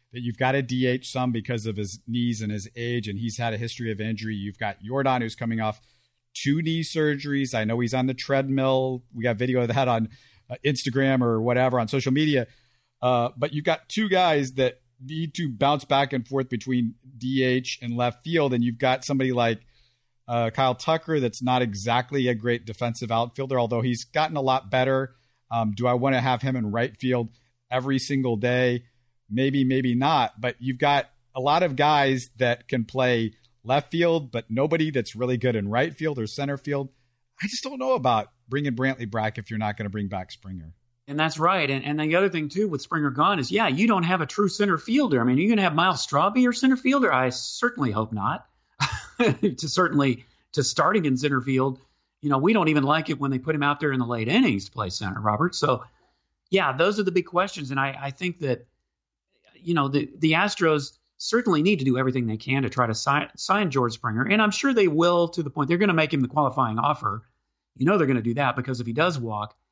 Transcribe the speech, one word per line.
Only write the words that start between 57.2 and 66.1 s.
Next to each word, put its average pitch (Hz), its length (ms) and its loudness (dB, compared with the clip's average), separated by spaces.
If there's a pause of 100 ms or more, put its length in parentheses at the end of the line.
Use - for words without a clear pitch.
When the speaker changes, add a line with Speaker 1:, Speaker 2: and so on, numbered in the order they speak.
Speaker 2:
questions. 175 420 -2
And 135 100 -2
I, 135 220 -2
I 139 100 -6
think 175 280 -6
that, 131 260 -2 (920)
you 170 200 -2
know, 143 120 2
the, 139 300 0
the 156 160 2
Astros 160 640 2 (200)
certainly 214 440 2
need 185 180 4
to 135 60 -2
do 127 120 2
everything 131 280 0
they 110 120 -2
can 135 260 -2
to 117 60 -2
try 123 180 2
to 110 80 -2
si-, 143 420 0
sign 196 320 0
George 123 240 0
Springer. 113 300 -4
And 196 180 2
I'm 214 100 4
sure 277 220 0
they 202 160 4
will 170 400 4
to 170 140 -4
the 139 80 -6
point 147 180 -2
they're 170 80 4
gonna 196 160 2
make 156 200 2